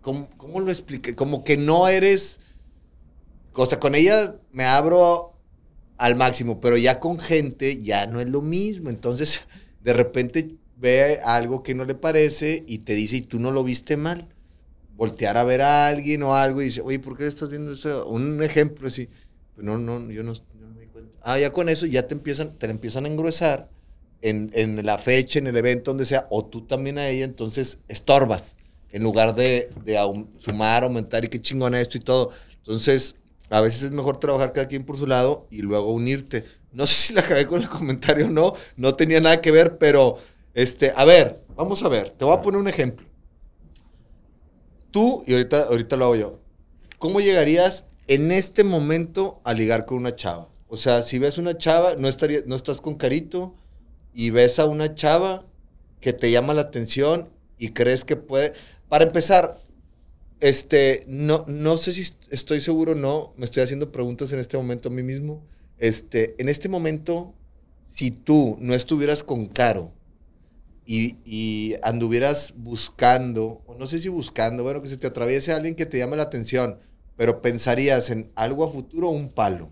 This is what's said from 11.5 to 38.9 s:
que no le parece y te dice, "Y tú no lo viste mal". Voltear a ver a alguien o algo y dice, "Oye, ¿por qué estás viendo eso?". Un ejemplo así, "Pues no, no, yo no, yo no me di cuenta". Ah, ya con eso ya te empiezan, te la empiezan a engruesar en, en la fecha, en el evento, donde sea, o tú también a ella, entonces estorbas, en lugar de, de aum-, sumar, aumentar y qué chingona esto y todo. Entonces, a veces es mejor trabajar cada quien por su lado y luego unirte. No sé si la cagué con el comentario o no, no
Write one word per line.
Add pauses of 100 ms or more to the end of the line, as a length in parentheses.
que
no
le
parece
y
te
dice,
"Y
tú
no
lo
viste
mal". (640)
Voltear
a
ver
a
alguien
o
algo
y
dice,
"Oye,
¿por
qué
estás
viendo
eso?".
Un
ejemplo
así, (460)
"Pues
no,
no,
yo
no,
yo (180)
no
me
di
cuenta".
Ah,
ya
con
eso
ya
te
empiezan,
te
la
empiezan
a
engruesar (520)
en,
en
la
fecha,
en
el
evento,
donde
sea,
o
tú
también
a
ella,
entonces (100)
estorbas, (340)
en
lugar
de, (140)
de
aum-, (100)
sumar,
aumentar
y
qué
chingona
esto
y
todo. (260)
Entonces, (320)
a
veces
es
mejor
trabajar
cada
quien
por
su
lado
y
luego
unirte. (280)
No
sé
si
la
cagué
con
el
comentario
o
no, (240)
no